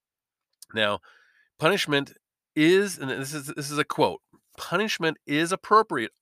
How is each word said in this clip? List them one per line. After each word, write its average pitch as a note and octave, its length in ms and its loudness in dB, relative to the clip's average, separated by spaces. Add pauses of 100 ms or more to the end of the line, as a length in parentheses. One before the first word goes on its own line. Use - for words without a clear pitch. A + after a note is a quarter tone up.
(720)
Now, G#2 260 0 (600)
punishment D3+ 540 0 (420)
is, F3+ 420 4
and C3+ 120 -6
this C3+ 240 -6
is, C#3+ 140 -10
this D3 220 -8
is D3 80 -6
a D3+ 60 0
quote, - 380 0 (360)
"Punishment F3 600 -2 (100)
is D#3 240 0
appropriate F#3+ 600 2 (100)